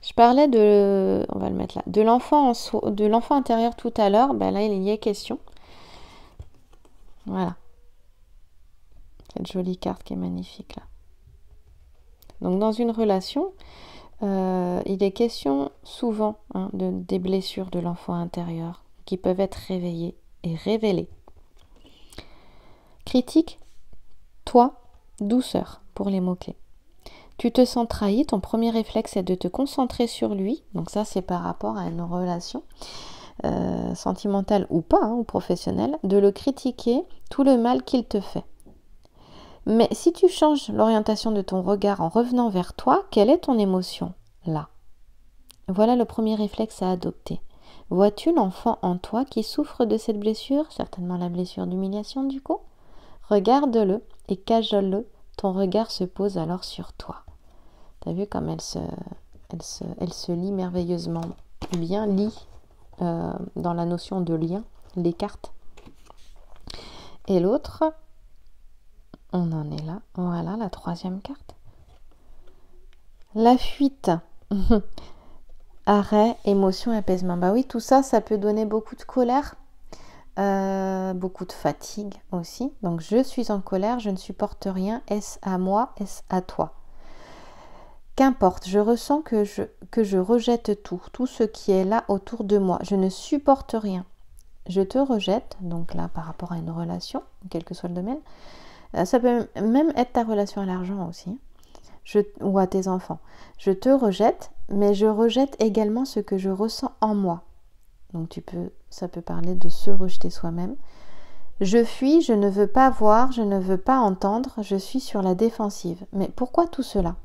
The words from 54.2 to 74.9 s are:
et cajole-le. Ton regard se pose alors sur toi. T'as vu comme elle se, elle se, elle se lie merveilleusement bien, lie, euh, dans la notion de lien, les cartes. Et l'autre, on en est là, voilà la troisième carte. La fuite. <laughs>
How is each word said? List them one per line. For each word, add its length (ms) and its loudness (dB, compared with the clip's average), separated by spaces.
et 80 -2
cajole-le. 720 0
Ton 160 -2
regard 380 0
se 140 -4
pose 340 -4
alors 260 -6
sur 280 -12
toi. 320 -16
T'as 120 -8
vu 140 -4
comme 220 -6
elle 120 -6
se, 180 -8
elle 120 -10
se, 220 -12
elle 140 -6
se 200 -8
lie 200 -4
merveilleusement 680 -4
bien, 340 -2
lie, 400 -2
euh, 300 -4
dans 180 -2
la 100 -2
notion 360 -4
de 140 -2
lien, 300 -4
les 160 0
cartes. 400 -8
Et 140 2
l'autre, 440 -2
on 200 -2
en 180 -6
est 120 -8
là, 180 -10
voilà 420 -4
la 140 -6
troisième 500 -8
carte. 340 -16
La 220 6
fuite. 540 0
<laughs> 100 0